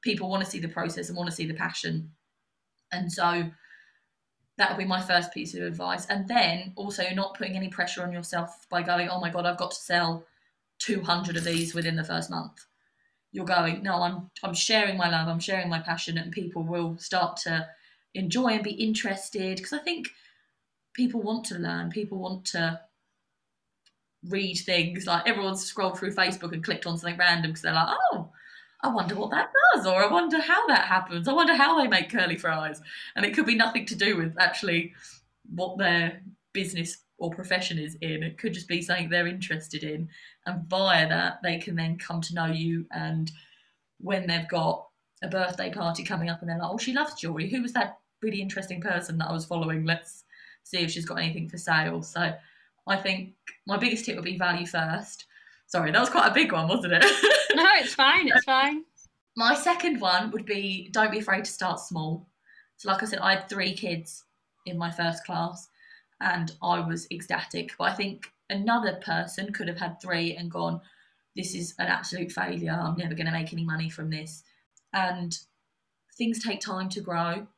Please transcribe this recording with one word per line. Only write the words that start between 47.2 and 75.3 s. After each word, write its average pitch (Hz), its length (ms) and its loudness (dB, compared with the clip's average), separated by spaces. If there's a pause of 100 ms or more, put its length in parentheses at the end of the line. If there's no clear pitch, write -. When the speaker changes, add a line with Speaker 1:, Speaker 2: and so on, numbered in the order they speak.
Speaker 1:
Who 254 120 -2
was 240 120 -4
that 208 260 -2 (220)
really 202 200 -2
interesting 190 400 -6
person 175 360 -2
that 160 120 -2
I 165 40 -2
was 165 120 -4
following? 160 400 0
Let's - 380 -4 (400)
see - 160 -4
if 165 120 0
she's 165 140 -4
got 165 140 -4
anything 165 300 -2
for - 80 -12
sale." 165 460 0
So 165 340 -4 (500)
I 196 100 2
think 190 380 -4 (320)
my 196 100 -2
biggest 220 280 0
tip - 100 -4
would - 100 -8
be 180 120 -4
value 175 280 0
first. 165 600 -4 (420)
Sorry, 165 240 0
that 196 80 8
was 254 100 4
quite - 220 6
a - 20 -2
big 302 200 4
one, 160 160 2
wasn't 185 240 2
it? - 100 8
<laughs> 415 320 8 (200)
Speaker 2:
No, 440 100 8 (120)
it's 254 180 2
fine, 294 320 8
it's 262 180 8
fine. 285 400 4 (500)
Speaker 1:
My 285 200 6
second 349 440 2
one 196 320 2
would 214 140 -4
be 196 460 -4
don't 214 200 4
be 208 60 -2
afraid 196 280 0
to - 60 -8
start 175 280 -2
small. 156 500 -6 (480)
So 202 120 -8
like 190 120 2
I 220 60 -2
said, 208 120 -4
I 190 160 4
had 190 140 -6
three 190 240 -2
kids 165 500 -6 (440)
in 175 100 -6
my 170 140 -4
first 165 340 -2
class 170 420 -6 (540)
and 175 400 0
I 175 180 2
was 165 320 -4
ecstatic. 170 640 -6
But - 140 -2
I 190 40 -4
think 202 360 -6 (200)
another 208 520 2
person 170 480 -4
could 190 160 -6
have 170 120 -6
had 170 200 -6
three 170 360 -2
and 170 160 -8
gone, 170 300 -2 (540)
"This 185 200 -6
is 170 240 -8
an 175 80 0
absolute 175 440 -2
failure. 175 480 -4
I'm 165 180 -2
never 165 180 -4
gonna 165 160 -2
make 165 200 -4
any 165 140 -4
money 160 240 -2
from 160 220 -6
this." 156 320 -10 (500)
And 180 440 -2 (800)